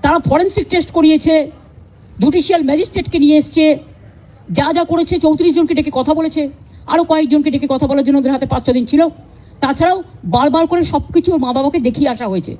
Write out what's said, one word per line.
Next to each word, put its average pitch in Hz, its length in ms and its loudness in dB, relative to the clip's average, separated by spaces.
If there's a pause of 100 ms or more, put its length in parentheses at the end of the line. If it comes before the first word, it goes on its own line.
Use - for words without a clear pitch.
তারা 302 160 2
ফরেন্সিক 330 500 0
টেস্ট 349 220 -2
করিয়েছে, 311 600 2 (680)
জুডিশিয়াল 330 440 2
ম্যাজিস্ট্রেটকে 320 560 -2
নিয়ে 294 180 4
এসছে, 302 420 2 (720)
যা 285 220 0
যা 330 120 0
করেছে, 339 340 -2
চৌত্রিশ 311 360 2
জনকে 330 200 0
ডেকে 294 180 -2
কথা 262 220 0
বলেছে, 311 340 -4 (380)
আরও 330 180 0
কয়েকজনকে 302 460 0
ডেকে 277 180 -4
কথা 262 180 -2
বলার 277 180 0
জন্য 277 140 2
ওদের 262 140 0
হাতে 262 140 -4
পাঁচ - 200 -4
ছ - 40 -2
দিন 247 160 0
ছিল। 311 220 2 (520)
তাছাড়াও 330 440 0 (200)
বারবার 262 420 2
করে 349 160 0
সব 302 200 -2 (120)
কিছু 339 180 2
ওর 320 60 0
মা 254 140 -4
বাবাকে 277 260 -2
দেখিয়ে 254 300 0
আসা 240 200 -6
হয়েছে। 180 320 -6